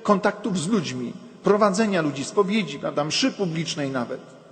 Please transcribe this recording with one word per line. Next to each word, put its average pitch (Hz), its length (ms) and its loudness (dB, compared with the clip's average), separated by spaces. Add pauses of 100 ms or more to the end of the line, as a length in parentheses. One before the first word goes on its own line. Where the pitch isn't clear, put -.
kontaktów 196 560 2
z 151 80 -2
ludźmi, 131 460 -2 (300)
prowadzenia 202 580 4
ludzi, 139 220 -2
spowiedzi, 185 560 0
prawda, 147 240 -2
mszy 156 280 0
publicznej 160 580 -4
nawet. 127 480 -6 (140)